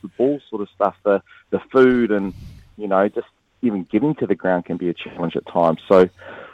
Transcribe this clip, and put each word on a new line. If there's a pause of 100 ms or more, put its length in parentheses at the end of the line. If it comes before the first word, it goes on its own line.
the
ball (120)
sort
of
stuff,
the, (260)
the (120)
food,
and, (420)
you
know,
just (360)
even
getting
to
the
ground
can
be
a
challenge
at
times.
So (460)